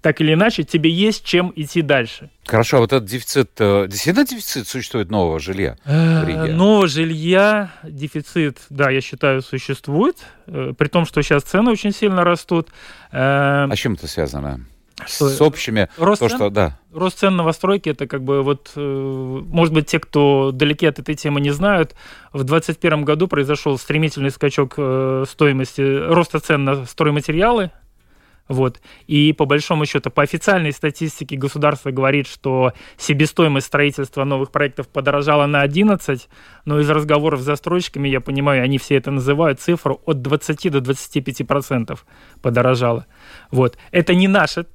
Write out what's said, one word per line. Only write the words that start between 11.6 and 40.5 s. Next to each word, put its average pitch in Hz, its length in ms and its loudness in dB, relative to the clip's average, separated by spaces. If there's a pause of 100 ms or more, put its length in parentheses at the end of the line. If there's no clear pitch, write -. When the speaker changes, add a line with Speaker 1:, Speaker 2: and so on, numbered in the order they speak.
Speaker 1:
очень 208 220 0
сильно 190 320 2
растут. 170 440 0 (440)
Э, 139 580 2
Speaker 2:
А - 40 0
с 101 40 -2
чем 113 160 -2
это - 120 -10
связано? 71 540 -6 (460)
Speaker 1:
Что - 220 0
Speaker 2:
с 135 120 -2
общими, 120 560 2
Speaker 1:
рост 190 240 2
Speaker 2:
то, - 80 2
Speaker 1:
цен? 247 100 0
Speaker 2:
что, 104 120 0
да. 196 280 0 (140)
Speaker 1:
Рост 180 260 -4
цен 196 140 2
на 180 60 0
новостройки, 175 500 -2
это 143 180 -6
как 135 160 -8
бы 139 200 0
вот, 139 340 -2
э, 147 40 -10 (640)
может 165 300 2
быть, 151 120 2
те, 165 120 -2
кто 139 540 2
далеки 147 340 0
от 151 140 0
этой 151 160 -6
темы, 143 240 -4
не 143 100 0
знают, 170 440 0 (380)
в 139 120 -4
двадцать 156 340 0
первом 151 260 0
году 151 220 0
произошёл 143 500 -2
стремительный 147 540 -2
скачок, 139 460 -2
э, 131 520 -2
стоимости, 135 540 0
роста 156 560 0
цен 143 260 0
на 135 220 -2
стройматериалы. 165 840 0 (720)
Вот. 131 340 -2 (280)
И 151 240 4
по 147 140 0
большому 151 400 0
счёту, - 240 -4
по 147 120 2
официальной 170 480 0
статистике 147 640 -6
государство 143 560 -2
говорит, 135 380 0
что 127 440 -2 (260)
себестоимость 151 680 2
строительства 143 580 -2
новых 135 280 -2
проектов 143 360 -2
подорожала 143 580 2
на 143 160 2
одиннадцать, 151 640 0 (380)
но 147 120 0
из 147 100 2
разговоров 151 520 2
с 127 40 -8
застройщиками, 147 640 -4
я 131 120 0
понимаю, 139 420 0
они 135 160 0
все - 180 -2
это 135 140 0
называют, 139 500 0
цифру 160 460 -2
от 143 160 -2
двадцати 151 480 -2